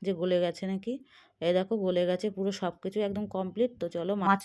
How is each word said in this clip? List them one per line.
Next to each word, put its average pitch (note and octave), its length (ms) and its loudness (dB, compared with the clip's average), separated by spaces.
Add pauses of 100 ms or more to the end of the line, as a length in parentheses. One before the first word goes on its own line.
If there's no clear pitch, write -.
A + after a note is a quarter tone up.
যে F#3+ 120 -2
গলে F3+ 260 2
গেছে F3 280 0
নাকি। F#3+ 260 -4 (480)
এই E3+ 120 2
দেখো F#3 240 2
গলে F3+ 280 2
গেছে F3+ 240 0
পুরো F#3+ 220 -2
সব F#3 300 -4
কিছু G3 200 -4
একদম G3+ 260 -2
কমপ্লিট। F#3+ 500 -2
তো - 120 -4
চলো F3 260 -2
মাছ G3 300 4